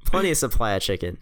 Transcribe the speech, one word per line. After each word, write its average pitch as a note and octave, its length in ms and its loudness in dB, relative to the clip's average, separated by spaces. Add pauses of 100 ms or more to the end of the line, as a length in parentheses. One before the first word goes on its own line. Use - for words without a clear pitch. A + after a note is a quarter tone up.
plenty F#3 260 2
of D3+ 60 0
supply A#2 360 2
of F#2+ 80 0
chicken. F2 400 -4